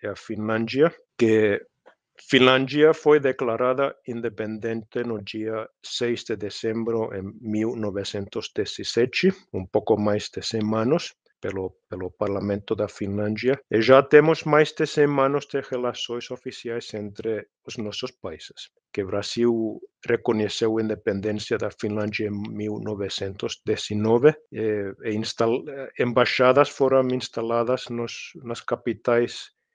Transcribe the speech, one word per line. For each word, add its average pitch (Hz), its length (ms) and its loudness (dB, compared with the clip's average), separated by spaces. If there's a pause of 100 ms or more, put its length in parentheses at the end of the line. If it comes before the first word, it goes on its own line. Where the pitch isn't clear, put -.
e 110 40 -6
a 98 80 -6
Finlândia, 113 800 0 (240)
que 110 440 4 (680)
Finlândia 135 640 6
foi 151 260 4
declarada 131 760 0 (120)
independente 113 960 -6
no 113 180 -6
dia 110 460 -6 (160)
seis 120 400 -4
de 113 120 -6
dezembro 110 800 -4
em 95 100 -8 (180)
mil 110 340 -2
novecentos 101 800 -6
dezessete, 120 800 0 (200)
um 95 120 -6
pouco 104 340 2
mais 104 300 0
de - 120 -10
cem 110 200 -4 (120)
anos, 123 400 0 (260)
pelo, 95 360 -8 (140)
pelo 92 220 -8
Parlamento 101 640 -4
da 104 120 -2
Finlândia. 107 720 -2 (120)
E 113 100 4
já 131 220 8
temos 151 400 6
mais 151 280 4
de 156 140 -2
cem 147 340 2
anos 139 280 0
de 139 140 -4
relações 120 680 -6
oficiais 117 640 -10
entre 104 540 -6 (180)
os 113 120 -14
nossos 107 340 -8
países, - 580 -14 (240)
que 101 100 -2
Brasil 110 760 -2 (280)
reconheceu 110 720 0
a 113 60 0
independência 107 760 -4
da 104 140 -4
Finlândia 107 560 -4
em 104 280 -6
mil 107 240 -6
novecentos 101 760 -6
e - 100 -20
dezenove, 110 720 4 (160)
e, 107 420 -4 (100)
e 110 120 -2
instal-, 113 480 0 (340)
embaixadas 127 720 4
foram 131 420 4
instaladas 117 800 -2
nos, 117 420 -8 (120)
nas 117 180 -8
capitais 120 880 -2 (260)